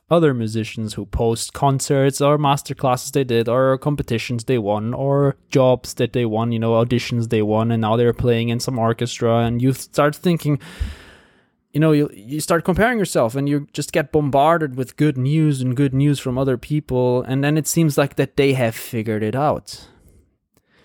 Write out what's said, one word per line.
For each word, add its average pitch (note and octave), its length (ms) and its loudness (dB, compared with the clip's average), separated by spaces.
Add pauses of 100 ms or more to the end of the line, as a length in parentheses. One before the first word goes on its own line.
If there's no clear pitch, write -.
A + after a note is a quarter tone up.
(100)
other D#3 240 4
musicians A2 600 -4
who G2+ 120 -8
post A2+ 480 -2
concerts C#3 640 0
or C#3+ 160 2
master C#3 380 -2
classes C3 380 -2
they C#3 120 0
did A#2 240 0
or C3 300 2
competitions B2+ 640 -4
they B2+ 140 0
won G#2+ 340 -2
or C#3 440 0 (120)
jobs B2+ 460 2
that A#2+ 180 -2
they A#2+ 140 0
won, A2 260 -2
you A2+ 60 -2
know, A2+ 140 0
auditions A#2 580 0
they A2 120 2
won, A2 280 2
and A2+ 100 0
now A2 160 0
they're A#2+ 160 4
playing A#2 380 0
in A#2 100 -2
some C3 180 -6
orchestra, A2+ 600 0
and A#2 240 0
you C3 100 2
start D3 420 0
thinking, D3 460 -2 (1120)
you C#3+ 80 -2
know, D#3 120 4
you, D3 200 2
you A#2+ 280 -10
start E3 240 0
comparing G#3 340 0
yourself, C#3 380 0
and C#3 120 -2
you C#3+ 240 -2
just - 200 -8
get D#3 200 -2
bombarded D3 640 2
with B2+ 200 -8
good D3+ 200 2
news C#3+ 460 2
and B2+ 140 -2
good C#3 180 2
news C#3 240 2
from B2+ 180 -4
other C3 220 0
people, B2+ 640 0
and C3+ 200 -2
then D3 140 2
it D3+ 100 -2
seems E3 300 2
like C#3+ 200 0
that C#3 200 -2
they C#3 160 4
have B2 220 0
figured G#2+ 480 -4
it G#2+ 120 -4
out. C3 540 -4 (960)